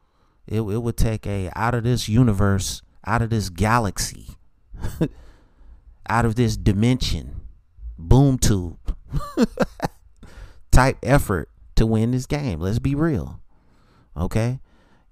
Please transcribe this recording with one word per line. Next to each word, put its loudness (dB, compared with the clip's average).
It, -4
it -4
would -4
take 0
a -6
out -2
of -2
this -2
universe, 2
out 0
of -2
this -2
galaxy, -2
<laughs> 0
out 2
of 0
this 0
dimension, 0
boom 4
tube 0
<laughs> -12
type 6
effort 2
to 4
win 2
this -4
game. -4
Let's -2
be -2
real. -4
Okay? -2